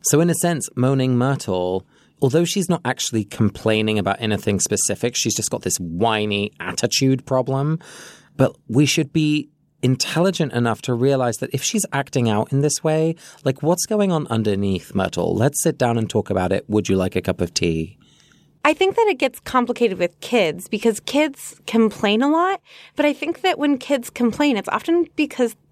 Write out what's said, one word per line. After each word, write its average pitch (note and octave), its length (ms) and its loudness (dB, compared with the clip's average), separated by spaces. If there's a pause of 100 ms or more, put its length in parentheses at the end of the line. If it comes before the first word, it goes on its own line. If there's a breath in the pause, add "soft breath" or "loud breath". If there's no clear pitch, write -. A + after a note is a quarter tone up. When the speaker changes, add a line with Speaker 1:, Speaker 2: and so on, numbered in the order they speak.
Speaker 1:
So D3 180 2
in E3+ 100 2
a E3 40 0
sense, E3+ 420 -2
moaning B2+ 420 2
Myrtle, F#2+ 680 -2 (380 soft breath)
although C#3+ 220 4
she's F3 240 -2
not E3+ 160 0
actually A#2 400 -2
complaining G#2+ 760 0
about G2 220 0
anything G2+ 400 0
specific, - 560 -2
she's A2 180 0
just - 160 -4
got - 120 -6
this - 160 -4
whiny G2+ 840 -2
attitude C3 680 -2
problem. C3+ 540 -2 (560 loud breath)
But - 180 2 (140)
we C#3 180 4
should D3 260 -2
be D3+ 360 0 (340)
intelligent D#3+ 720 0
enough A#2+ 260 0
to B2+ 140 -4
realize B2+ 420 2
that - 160 -8
if C3 100 -4
she's G3+ 300 -2
acting C#3 340 0
out A2 240 0
in C#3 120 2
this D3 200 0
way, D#3+ 320 0 (300 loud breath)
like, C3+ 180 -2
what's E3+ 220 2
going G#3 260 0
on D#3 180 0
underneath, G2+ 680 0
Myrtle? F2+ 400 0
Let's B2 280 0
sit D#3+ 140 0
down A#2+ 220 2
and A2 100 0
talk G#2 220 -2
about F#2 220 0
it. G2 180 -2
Would G#2 180 2
you G2 80 2
like F#2 180 0
a F#2 60 -2
cup F2+ 220 -2
of E2+ 100 -2
tea? D#2+ 460 -2 (640 soft breath)
Speaker 2:
I D4+ 80 4
think F#4+ 240 0
that A4+ 120 4
it D4+ 100 0
gets C4+ 220 -2
complicated A#3+ 580 0
with F3 220 -2
kids F3+ 480 -2
because G#3+ 320 0
kids - 680 -2
complain A3 560 2
a C#4+ 80 2
lot. F4+ 320 0 (340 loud breath)
But D4 80 2
I D4 80 4
think D#4 300 -6
that F#4 160 0
when C#4+ 180 2
kids B3+ 320 -2
complain, A#3+ 480 2
it's G3 140 -4
often E4 360 0 (100)
because B3+ 380 0 (180)